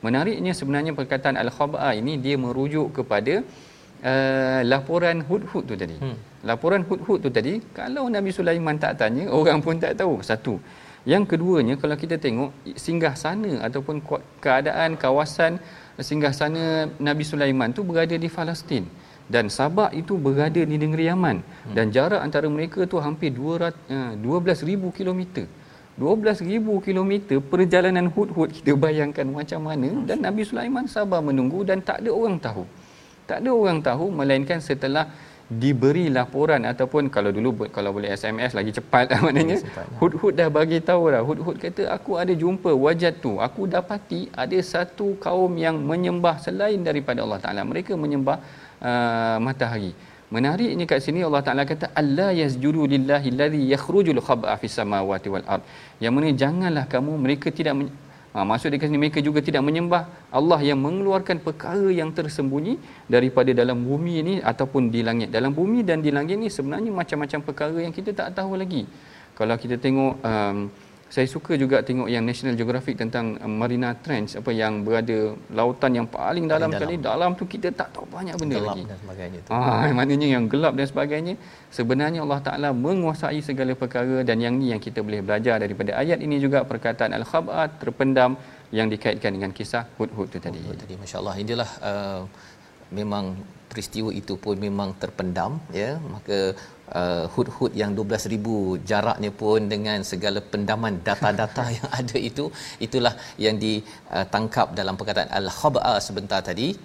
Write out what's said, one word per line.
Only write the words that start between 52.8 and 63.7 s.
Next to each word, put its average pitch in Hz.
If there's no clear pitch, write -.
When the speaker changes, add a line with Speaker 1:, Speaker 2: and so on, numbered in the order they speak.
Speaker 1:
lillahi 139
allazi 147
yakhrujul 160
khab'a 110
fis 113
samawati 98
wal 90
ard." -
Yang 117
mana 151
janganlah 160
kamu, 139
mereka 143
tidak 151
men-, 143
ha, 98
maksud 127
dekat 143
sini 147
mereka 151
juga 151
tidak 151
menyembah 170
Allah 160
yang 139
mengeluarkan 190
perkara 190
yang 156
tersembunyi 151
daripada 127
dalam 120